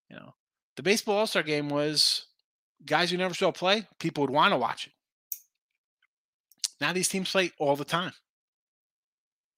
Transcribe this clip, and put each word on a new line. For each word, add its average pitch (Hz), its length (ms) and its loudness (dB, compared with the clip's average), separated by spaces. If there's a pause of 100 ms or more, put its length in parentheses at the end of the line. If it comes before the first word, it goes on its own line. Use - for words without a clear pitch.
You - 80 -18
know, - 180 -20 (420)
the 139 60 -12
baseball 202 360 2
All-Star 214 240 0
game 147 260 -2
was 147 580 0 (600)
guys 160 240 2
you 180 80 -2
never 180 160 0
saw 180 160 2
play, 190 360 0 (120)
people 156 240 0
would 135 80 0
wanna 160 260 4
watch - 300 -2
it. - 60 -20 (1900)
Now 147 120 -2
these 180 160 -2
teams 190 220 -4
play 185 280 0
all 143 180 0
the 143 80 -6
time. 170 280 -4 (1500)